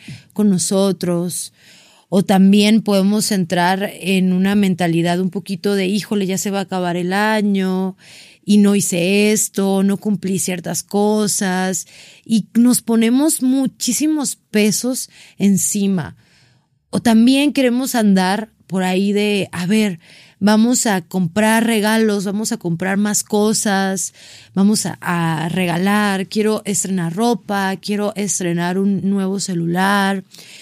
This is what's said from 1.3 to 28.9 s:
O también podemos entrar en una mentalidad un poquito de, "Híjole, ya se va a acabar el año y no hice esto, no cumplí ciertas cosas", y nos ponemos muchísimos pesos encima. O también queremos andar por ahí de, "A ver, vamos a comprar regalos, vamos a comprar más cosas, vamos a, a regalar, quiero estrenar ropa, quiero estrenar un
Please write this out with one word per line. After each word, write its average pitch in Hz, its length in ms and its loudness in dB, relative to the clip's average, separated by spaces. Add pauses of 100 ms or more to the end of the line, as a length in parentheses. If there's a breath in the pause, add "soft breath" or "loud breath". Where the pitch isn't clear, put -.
O 190 140 2
también 208 580 6
podemos 202 500 0
entrar 185 580 0 (120)
en 185 320 0
una 190 220 2
mentalidad 175 640 0
un 185 80 -2
poquito 196 460 -4
de, 190 120 0
"Híjole, 202 380 -2
ya 185 120 -2
se 202 140 -4
va 196 80 -4
a 196 40 -4
acabar 180 340 -4
el 180 160 -4
año 196 840 0 (520 loud breath)
y 208 100 4
no 202 180 6
hice 196 560 0
esto, 196 500 0
no 196 160 0
cumplí 190 400 -4
ciertas 175 460 -6
cosas", 202 1040 -2 (360 loud breath)
y 220 300 -2
nos 240 300 4
ponemos 233 580 2
muchísimos 269 920 -2
pesos 214 760 -2 (300 loud breath)
encima. 196 760 0 (760 soft breath)
O - 100 -2
también 247 520 4
queremos 254 420 0
andar 202 560 2 (160)
por 185 160 -2
ahí 185 280 0
de, 202 400 0
"A 175 140 -6
ver, 208 340 0 (400 loud breath)
vamos 220 460 2
a 190 160 0
comprar 214 640 0
regalos, 214 600 0
vamos 214 260 -4
a 226 60 -6
comprar 180 400 -4
más 208 260 -2
cosas, 202 880 0 (400 loud breath)
vamos 202 320 2
a, - 160 -6
a 165 480 -2
regalar, 190 800 0
quiero 214 380 -2
estrenar 185 500 -4
ropa, 202 640 -2
quiero 208 340 -4
estrenar 180 640 -2
un 196 320 0